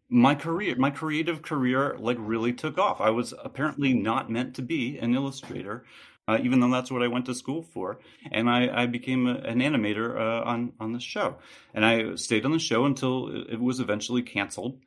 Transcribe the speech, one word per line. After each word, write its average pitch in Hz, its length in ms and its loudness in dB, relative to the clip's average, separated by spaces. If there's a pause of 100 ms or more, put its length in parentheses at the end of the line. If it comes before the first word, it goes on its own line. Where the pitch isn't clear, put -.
my 123 260 6
career, 165 420 -2
my 131 140 4
creative 156 500 -2
career, 135 560 0
like, 117 220 -2
really 113 320 0
took 127 260 -4
off. 190 220 2
I 110 120 4
was 120 300 -2
apparently 139 520 0
not 113 360 0
meant 120 260 -4
to 143 60 -8
be 139 360 -4
an 120 180 0
illustrator, 123 720 -6 (420)
uh, 113 160 4
even 127 160 6
though 123 100 6
that's 127 220 0
what 123 120 2
I 123 40 4
went 123 200 -2
to 127 80 -2
school 160 280 -6
for. 95 360 -8 (340)
And 113 160 2
I, 123 340 4
I - 20 2
became 123 420 0
a, 123 80 0
an 113 240 -2
animator, 117 600 0
uh, 113 240 0
on, 120 380 -2
on 110 100 -4
the 120 80 -4
show. 175 380 -4 (360)
And 107 120 2
I 110 300 4
stayed 107 280 0
on 139 80 2
the 160 80 2
show 120 240 2
until 131 460 0
it, - 240 -8
it 113 80 -4
was 123 180 0
eventually 113 440 0
canceled. 101 640 -6